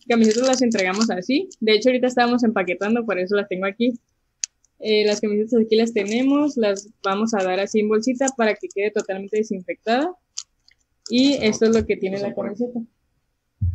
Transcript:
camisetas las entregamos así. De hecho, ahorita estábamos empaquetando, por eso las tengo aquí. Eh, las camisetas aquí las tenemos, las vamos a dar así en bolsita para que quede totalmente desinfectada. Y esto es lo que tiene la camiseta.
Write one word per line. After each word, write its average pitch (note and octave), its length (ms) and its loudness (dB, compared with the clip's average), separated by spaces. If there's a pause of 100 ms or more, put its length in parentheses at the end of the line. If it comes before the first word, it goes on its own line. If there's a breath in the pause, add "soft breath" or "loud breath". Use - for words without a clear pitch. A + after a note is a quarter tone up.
camisetas A3+ 400 4
las C4 140 2
entregamos A3 480 2
así. B3+ 400 -2 (100)
De G#3+ 140 2
hecho, G#3+ 160 4
ahorita B3+ 180 2
estábamos B3 360 2
empaquetando, G#3 640 0
por G3 120 -2
eso F#3 180 -2
las G3+ 120 0
tengo F#3 180 -4
aquí. A#3 280 0 (880)
Eh, G#3+ 280 0
las G#3 140 0
camisetas A3 440 0
aquí A3 100 2
las A3+ 160 2
tenemos, C4+ 640 0
las G#3 320 -2 (160)
vamos G#3 300 0
a G3 100 0
dar F#3 160 0
así G3+ 200 0
en G#3 100 0
bolsita B3 380 0 (100)
para G#3+ 160 0
que F#3+ 200 -10
quede G#3 180 -2
totalmente G3 460 -6
desinfectada. A3 760 -4 (1000)
Y C4 320 4
esto A3 240 0
es A3+ 100 4
lo A3 100 2
que G3 120 -2
tiene F#3+ 220 -4
la G3+ 160 -6
camiseta. A#3 440 -6 (960)